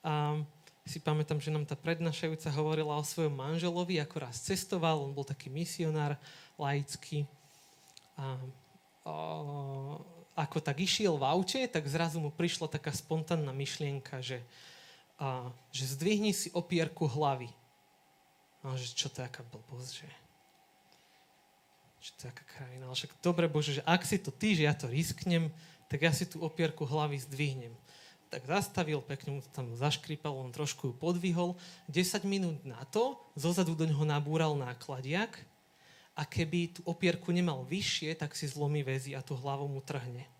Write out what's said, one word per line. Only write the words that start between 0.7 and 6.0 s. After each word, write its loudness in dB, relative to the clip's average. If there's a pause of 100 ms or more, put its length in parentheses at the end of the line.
si -8
pamätám, 2
že -2
nám 0
tá -4
prednášajúca -2
hovorila 2
o 0
svojom 0
manželovi, 0
ako -4
raz -8
cestoval, 2
on -4
bol -4
taký -8
misionár 0 (400)